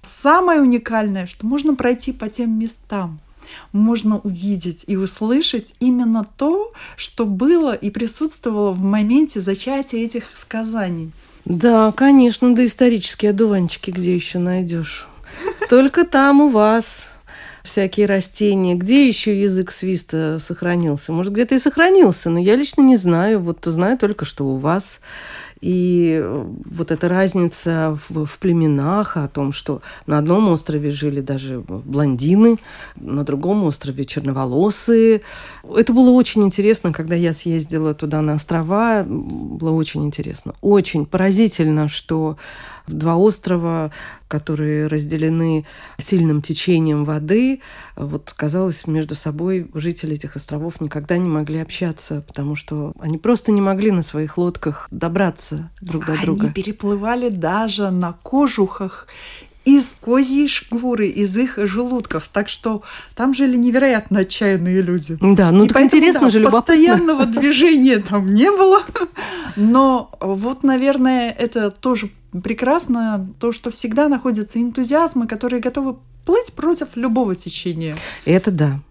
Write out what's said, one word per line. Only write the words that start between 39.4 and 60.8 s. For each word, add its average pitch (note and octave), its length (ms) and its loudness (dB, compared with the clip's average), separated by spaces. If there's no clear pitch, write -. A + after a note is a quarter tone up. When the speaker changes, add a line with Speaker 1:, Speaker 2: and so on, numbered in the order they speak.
Speaker 2:
очень D3+ 320 -2
интересно. - 560 -8
Очень G3 460 0
поразительно, F#3 840 0
что D#3 480 -6
два D#3+ 300 -2
острова, E3+ 760 0
которые D3+ 580 -4
разделены D#3 800 -2
сильным D#3+ 440 0
течением D#3 600 0
воды, G3 560 0
вот, - 400 -10
казалось, E3+ 500 -4
между D#3 280 -4
собой E3+ 600 -6
жители D#3+ 400 -6
этих D3 220 -12
островов D3+ 440 -10
никогда D3+ 380 -6
не F3+ 100 0
могли D#3 320 -2
общаться, D#3+ 680 -8
потому C#3+ 280 -6
что D3 460 -8
они D#3+ 180 -4
просто A3+ 340 0
не G3+ 80 2
могли G3 300 0
на F3 120 0
своих D#3 360 -8
лодках F3 520 -4
добраться E3 800 -4
друг E3 260 -8
до D#3 60 -4
Speaker 1:
Они D#3 100 -4
Speaker 2:
друга. G3 280 0
Speaker 1:
переплывали G#3 800 -4
даже G3+ 600 -2
на F3+ 220 -2
кожухах A3 840 -2
из C4+ 360 4
козьей C4+ 480 2
шкуры, A#3 600 -2